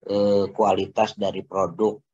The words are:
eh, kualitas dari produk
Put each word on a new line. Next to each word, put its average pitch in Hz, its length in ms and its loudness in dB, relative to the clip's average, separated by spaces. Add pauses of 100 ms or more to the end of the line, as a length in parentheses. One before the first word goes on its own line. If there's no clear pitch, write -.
eh, 101 400 2 (100)
kualitas 101 600 0
dari 95 240 -4
produk 95 560 -2 (160)